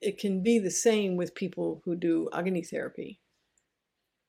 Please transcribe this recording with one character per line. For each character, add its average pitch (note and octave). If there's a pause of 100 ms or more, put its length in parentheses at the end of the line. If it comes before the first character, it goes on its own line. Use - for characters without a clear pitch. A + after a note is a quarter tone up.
it G3
can F#3+
be A#3
the F#3+
same G3+
with F3
people F3
who F3
do E3
Agni F3
therapy. - (1080)